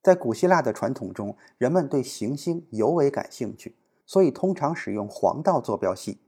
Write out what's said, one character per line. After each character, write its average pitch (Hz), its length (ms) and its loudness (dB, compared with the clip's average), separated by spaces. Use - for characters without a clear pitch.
在 185 140 8
古 127 180 -2
希 110 140 0
腊 165 160 6
的 120 100 0
传 110 220 -2
统 95 180 -10
中， 104 240 -8
人 190 120 2
们 170 180 2
对 143 120 0
行 123 360 -6
星 170 340 -6
尤 110 200 2
为 156 200 4
感 127 180 -6
兴 - 280 -8
趣， - 200 -18
所 196 160 4
以 160 80 4
通 190 240 -2
常 151 200 -2
使 - 180 -8
用 104 160 -4
黄 101 340 -2
道 165 180 2
坐 110 160 -4
标 95 160 -2
系。 - 360 -10